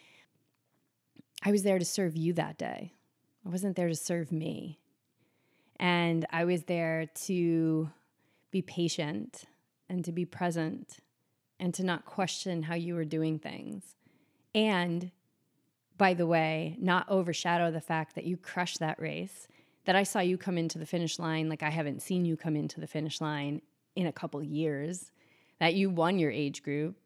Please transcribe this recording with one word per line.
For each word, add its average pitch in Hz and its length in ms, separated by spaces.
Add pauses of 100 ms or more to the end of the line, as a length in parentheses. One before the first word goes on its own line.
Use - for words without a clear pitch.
(1400)
I 202 80
was 208 120
there 190 160
to 175 60
serve 170 320
you 165 180
that 156 240
day. - 340 (560)
I - 20
wasn't 185 260
there 175 120
to 160 80
serve 170 340
me. 160 480 (1000)
And 170 500
I 170 140
was 175 200
there 160 420 (180)
to 165 640 (600)
be 190 100
patient 170 840 (440)
and 180 160
to 170 80
be 170 140
present 170 720 (600)
and 180 140
to 185 100
not 180 220
question 175 600
how 170 100
you 170 200
were 165 120
doing 156 320
things. - 580 (580)
And, 180 560 (840)
by 190 160
the 175 140
way, 160 520
not 180 300
overshadow 175 640
the 160 100
fact 160 360
that - 80
you 175 120
crushed - 440
that 156 200
race, 160 480 (380)
that 185 100
I 196 60
saw 196 180
you 185 160
come 180 220
into 165 200
the 160 60
finish 170 340
line 160 300
like 156 140
I 151 80
haven't 151 320
seen 180 240
you 160 100
come 156 180
into 151 260
the 156 60
finish 156 320
line 147 440 (340)
in 180 100
a 147 60
couple 156 300
years, 151 680 (480)
that 170 160
you 196 140
won 180 300
your 151 120
age 139 320
group, 147 440